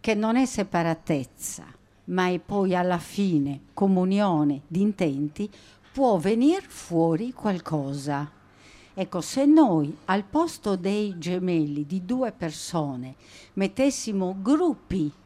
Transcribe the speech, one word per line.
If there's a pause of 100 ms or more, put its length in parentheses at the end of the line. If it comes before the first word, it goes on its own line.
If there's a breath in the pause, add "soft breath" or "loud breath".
che
non
è
separatezza, (420)
ma
è
poi
alla
fine
comunione
di
intenti, (440 loud breath)
può
venir
fuori
qualcosa. (680 loud breath)
Ecco,
se
noi (100)
al
posto
dei
gemelli,
di
due
persone, (400 loud breath)
mettessimo
gruppi (160)